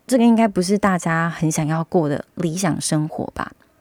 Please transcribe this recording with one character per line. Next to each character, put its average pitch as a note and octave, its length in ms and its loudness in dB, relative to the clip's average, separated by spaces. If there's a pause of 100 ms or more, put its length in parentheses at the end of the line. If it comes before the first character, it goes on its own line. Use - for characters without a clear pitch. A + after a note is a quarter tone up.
这 B3+ 120 2
个 A#3 60 4
应 A#3 100 6
该 A3+ 120 4
不 G3+ 140 -2
是 F#3 160 0
大 F#3+ 220 2
家 E3 320 -2
很 D#3+ 200 0
想 D#3 160 -2
要 D#3+ 180 -2
过 D#3+ 240 0
的 C#3+ 160 -4 (100)
理 E3+ 220 -4
想 F#3 240 -2
生 D#3 280 0
活 - 160 -8 (100)
吧？ - 180 -8 (280)